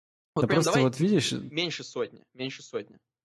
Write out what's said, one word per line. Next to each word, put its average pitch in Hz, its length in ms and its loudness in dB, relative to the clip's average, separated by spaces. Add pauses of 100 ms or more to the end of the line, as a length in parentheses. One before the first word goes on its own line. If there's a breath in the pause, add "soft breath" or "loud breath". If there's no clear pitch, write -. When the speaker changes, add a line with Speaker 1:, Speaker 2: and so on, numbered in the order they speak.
(360)
Speaker 1:
Вот 151 80 2
Speaker 2:
Да 120 40 2
Speaker 1:
прям 156 160 4
Speaker 2:
просто 165 140 2
Speaker 1:
давай 131 60 6
Speaker 2:
вот 127 160 2
видишь, 170 340 2 (160)
Speaker 1:
меньше 156 340 -6
сотни, - 500 -8
меньше 131 300 -10
сотни. - 360 -10 (260)